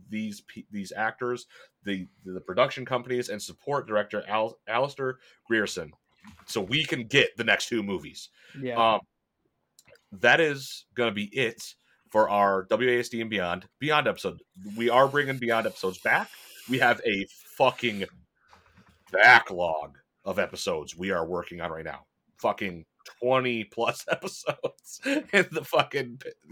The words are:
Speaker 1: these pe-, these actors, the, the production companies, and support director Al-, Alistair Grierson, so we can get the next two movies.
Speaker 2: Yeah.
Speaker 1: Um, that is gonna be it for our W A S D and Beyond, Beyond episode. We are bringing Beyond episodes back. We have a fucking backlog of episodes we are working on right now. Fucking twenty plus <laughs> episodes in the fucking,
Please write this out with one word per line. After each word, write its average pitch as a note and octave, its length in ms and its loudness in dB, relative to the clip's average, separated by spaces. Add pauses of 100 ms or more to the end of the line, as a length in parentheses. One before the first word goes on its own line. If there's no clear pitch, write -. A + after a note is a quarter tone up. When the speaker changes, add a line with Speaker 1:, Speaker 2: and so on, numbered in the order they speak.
(100)
Speaker 1:
these G#2+ 320 -8
pe-, - 280 -18
these G2 240 -10
actors, A#2 520 -4 (380)
the, F#2+ 220 -6 (160)
the F#2 180 -12
production C3 440 -4
companies, B2 460 -6
and G#2+ 100 -8
support C3+ 480 -8
director G#2 400 -2
Al-, A2 300 -2 (100)
Alistair C3 480 -4 (300)
Grierson, F#2+ 460 -2 (520)
so - 160 -4
we B2+ 240 -2
can C3 220 -4
get B2 320 4
the A#2 60 -4
next G#2 240 2
two A#2 140 0
movies. F2+ 460 -8 (320)
Speaker 2:
Yeah. B2 160 -6 (200)
Speaker 1:
Um, G2 40 -6 (1120)
that A#2+ 260 6
is C#3+ 460 -2 (100)
gonna A#2 180 0
be G#2 120 -4 (100)
it - 400 -4 (360)
for A2 180 6
our G2 360 4
W A#2 260 2
A A#2+ 80 4
S A#2+ 100 -2
D A#2 140 -6
and A2+ 80 -6
Beyond, F2+ 360 -2 (120)
Beyond D3+ 280 2
episode. F2+ 360 -4 (340)
We A#2 140 0
are C3 180 8
bringing C3+ 300 -2
Beyond A2+ 280 0
episodes F#2+ 320 -4
back. D3+ 300 0 (400)
We B2+ 100 0
have A#2+ 280 4
a G2 200 -2 (300)
fucking A#2+ 480 0 (1080)
backlog F2 880 6 (260)
of F#2+ 140 -2
episodes E2+ 580 -4
we F#2 140 -4
are E2+ 160 0
working F2 340 -8
on E2+ 100 -6
right D#2+ 140 -10
now. C#2+ 220 -12 (320)
Fucking F#2+ 460 -4 (360)
twenty B2+ 440 0
plus A#2 420 -4
<laughs> - 40 -6
episodes - 920 -8
in C#4 460 0
the D#3 140 -6
fucking, C3+ 560 -2 (320)